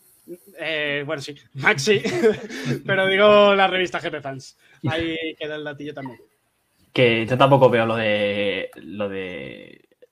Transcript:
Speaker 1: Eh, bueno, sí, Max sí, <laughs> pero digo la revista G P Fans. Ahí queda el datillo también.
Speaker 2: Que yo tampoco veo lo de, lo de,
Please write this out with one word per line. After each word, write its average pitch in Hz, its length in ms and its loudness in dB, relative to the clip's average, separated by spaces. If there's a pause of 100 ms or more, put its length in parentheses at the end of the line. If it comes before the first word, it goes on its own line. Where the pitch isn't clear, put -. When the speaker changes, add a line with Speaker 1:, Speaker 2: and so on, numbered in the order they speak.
(600)
Speaker 1:
Eh, 151 460 -4
bueno, 147 160 -6
sí, 143 140 -12 (180)
Max 143 300 0
sí, 208 180 2
<laughs> 208 840 -2
pero 190 220 0
digo 202 460 6
la 196 140 4
revista 180 320 -2
G 156 100 -6
P 151 120 -8
Fans. 135 360 -14 (320)
Ahí 165 260 -4 (220)
queda 151 180 -8
el 151 80 -10
datillo 147 300 -12
también. 131 260 -14 (760)
Speaker 2:
Que 117 320 4
yo 123 120 -2
tampoco 135 320 6
veo 113 160 2
lo 113 100 -2
de, 104 800 -2
lo 101 340 -8
de, 67 800 -12 (240)